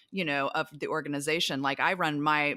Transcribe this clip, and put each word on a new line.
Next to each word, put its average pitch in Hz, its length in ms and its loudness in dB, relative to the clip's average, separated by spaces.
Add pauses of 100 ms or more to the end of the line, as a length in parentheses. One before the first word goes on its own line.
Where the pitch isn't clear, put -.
(100)
you 190 140 -4
know, 139 240 0
of 156 180 -2 (100)
the - 120 -4
organization. 147 720 -2
Like, 139 160 0
I 156 140 2
run 160 280 0
my 147 360 2